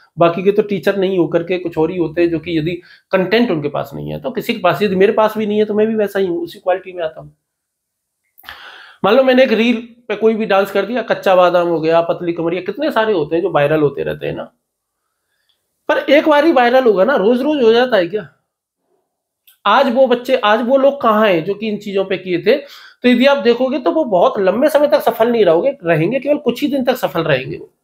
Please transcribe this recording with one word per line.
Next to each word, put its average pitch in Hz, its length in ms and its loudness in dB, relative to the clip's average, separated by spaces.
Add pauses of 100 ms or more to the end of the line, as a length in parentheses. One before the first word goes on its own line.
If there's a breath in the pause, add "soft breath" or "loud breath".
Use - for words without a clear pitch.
(180 soft breath)
बाकी 170 240 0
के 196 100 2
तो 208 100 2
टीचर 202 340 -2
नहीं 190 220 -2
होकर 170 240 0
के 180 160 -4
कुछ 170 200 -8
और 160 120 0
ही 185 80 -6
होते 160 240 -2
हैं, 175 80 2
जो 165 80 -4
कि 165 200 -6
यदि 156 140 -4 (380 loud breath)
कंटेंट 190 400 0
उनके 147 180 -4
पास 143 260 -6
नहीं - 160 -10
है, - 100 -8
तो 262 100 -8
किसी 226 240 -6
के 220 40 -8
पास, 175 240 0
यदि 202 140 -2
मेरे 202 160 4
पास 214 260 0
भी 220 80 -4
नहीं 208 120 -2
है, 214 60 2
तो 214 100 -4
मैं 214 120 2
भी 226 80 -4
वैसा 202 240 -2
ही 196 80 0
हूं, 170 160 -4
उसी 170 160 -12
क्वालिटी 185 340 -4
में 175 120 -8
आता 156 160 -10
हूं। 151 100 -20 (1700 loud breath)
मान 196 100 4
लो 269 80 6
मैंने 254 200 4
एक 220 100 2
रील 226 360 0 (200)
पे 202 80 -4
कोई 226 180 2
भी 214 120 -4
डांस 196 240 0
कर 196 160 -2
दिया, 240 160 -4
कच्चा 190 320 0
बादाम 175 340 4
हो 165 120 -2
गया, 160 200 2
पतली 170 320 -4
कमरिया, 170 300 -4
कितने 277 280 -4
सारे 220 220 -2
होते 160 240 -2
हैं 175 60 0
जो 190 80 -2
वायरल 151 300 0
होते 147 220 -2
रहते 151 240 -6
हैं 151 80 -6
ना। - 180 -12 (1400)
पर - 100 0
एक 311 300 2
बार 294 160 4
ही 330 80 4
वायरल 254 320 2
होगा 196 200 4
ना, 269 120 2
रोज 233 260 2
रोज 294 200 -2
हो 226 100 6
जाता 247 240 2
है 175 120 0
क्या? 180 200 -8 (1400)
आज 240 280 2
वो 262 120 4
बच्चे, 247 300 -2
आज 214 260 2
वो 254 140 2
लोग 269 240 2
कहाँ 214 280 2
हैं 165 160 0
जो 196 100 -6
कि 220 140 -8
इन 208 100 -4
चीजों 196 260 -4
पे 190 140 -4
किए 180 240 -4
थे? 254 460 -2 (140)
तो 247 60 2
यदि 247 180 4
आप 277 100 4
देखोगे 254 420 0
तो 339 140 -2
वो 320 120 0
बहुत 214 340 0
लंबे 202 300 2
समय 285 200 2
तक 196 120 2
सफल 226 280 0
नहीं 233 160 2
रहोगे, 180 400 2
रहेंगे, 170 360 0
केवल 285 160 0
कुछ 240 260 -4
ही 294 60 -2
दिन 262 160 -2
तक 254 120 0
सफल 175 260 -4
रहेंगे 143 360 -2
वो, - 140 -20 (120)